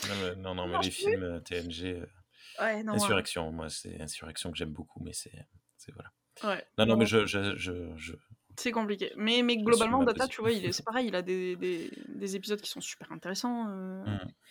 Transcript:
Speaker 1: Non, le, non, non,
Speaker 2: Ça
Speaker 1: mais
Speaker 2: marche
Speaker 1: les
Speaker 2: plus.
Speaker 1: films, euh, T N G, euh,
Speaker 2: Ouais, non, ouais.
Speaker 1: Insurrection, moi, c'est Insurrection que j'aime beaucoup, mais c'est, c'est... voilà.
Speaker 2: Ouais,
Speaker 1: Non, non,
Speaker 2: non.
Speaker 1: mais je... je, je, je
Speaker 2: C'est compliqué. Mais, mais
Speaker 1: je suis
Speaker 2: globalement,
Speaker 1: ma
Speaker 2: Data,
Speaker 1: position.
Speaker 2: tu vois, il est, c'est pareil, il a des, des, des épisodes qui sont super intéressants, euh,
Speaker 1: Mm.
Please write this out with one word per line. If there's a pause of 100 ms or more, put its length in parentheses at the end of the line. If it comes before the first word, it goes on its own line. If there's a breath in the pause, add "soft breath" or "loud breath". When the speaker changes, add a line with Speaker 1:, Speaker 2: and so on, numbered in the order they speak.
Speaker 1:
Non,
le,
non,
non,
Speaker 2:
Ça
Speaker 1:
mais
Speaker 2:
marche
Speaker 1:
les
Speaker 2:
plus.
Speaker 1:
films,
euh,
T
N
G,
euh, (580 loud breath)
Speaker 2:
Ouais,
non,
ouais.
Speaker 1:
Insurrection,
moi,
c'est
Insurrection
que
j'aime
beaucoup,
mais
c'est, (440)
c'est...
voilà. (340)
Speaker 2:
Ouais, (140)
Speaker 1:
Non,
non,
Speaker 2:
non.
Speaker 1:
mais
je...
je,
je, (240)
je (440)
Speaker 2:
C'est
compliqué.
Mais,
mais
Speaker 1:
je
suis
Speaker 2:
globalement,
Speaker 1:
ma
Speaker 2:
Data,
Speaker 1:
position.
Speaker 2:
tu
vois,
il
est,
c'est
pareil,
il
a
des,
des, (180)
des
épisodes
qui
sont
super
intéressants,
euh,
Speaker 1:
Mm. (220 loud breath)